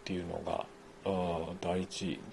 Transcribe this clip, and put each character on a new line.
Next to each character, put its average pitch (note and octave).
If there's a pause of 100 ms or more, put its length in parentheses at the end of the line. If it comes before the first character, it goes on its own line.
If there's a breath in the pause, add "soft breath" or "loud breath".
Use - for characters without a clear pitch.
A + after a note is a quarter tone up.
て -
い F#2
う F2
の E2
が、 - (400)
あ G2
ー、 F2
大 F#2
事 - (140)